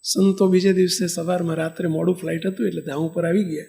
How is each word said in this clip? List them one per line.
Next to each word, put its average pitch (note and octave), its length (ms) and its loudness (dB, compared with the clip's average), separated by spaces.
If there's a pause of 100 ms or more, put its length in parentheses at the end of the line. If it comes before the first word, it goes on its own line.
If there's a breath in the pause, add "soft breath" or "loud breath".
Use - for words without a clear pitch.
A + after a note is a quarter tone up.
સંતો F#3+ 440 2
બીજે F#3 260 4
દિવસે F3+ 340 2
સવારમાં, E3+ 480 -2
રાત્રે D#3+ 320 -4
મોડું E3 280 0
ફ્લાઇટ E3 320 -6
હતું G3 200 -2
એટલે E3+ 140 -4
ધામ D3 180 -6
ઉપર E3 280 -2
આવી G3 160 2
ગયા. E3 260 -6